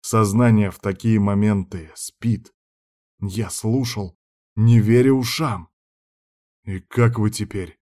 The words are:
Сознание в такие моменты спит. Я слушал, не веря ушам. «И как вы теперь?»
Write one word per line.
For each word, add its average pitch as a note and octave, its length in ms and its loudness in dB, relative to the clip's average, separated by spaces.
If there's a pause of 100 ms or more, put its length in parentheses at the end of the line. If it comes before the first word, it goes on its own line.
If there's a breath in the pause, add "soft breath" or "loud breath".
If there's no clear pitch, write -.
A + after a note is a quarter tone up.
Сознание A2 680 2
в - 80 -18
такие G#2+ 400 -2
моменты G2+ 760 -2
спит. - 580 -6 (640)
Я G2+ 300 -8
слушал, A2 680 -6 (380)
не A#2 240 6
веря B2 340 4
ушам. A#2+ 560 -4 (920)
«И F#2+ 160 -10
как A#2 400 0
вы G#2+ 100 0
теперь?» G2+ 580 -10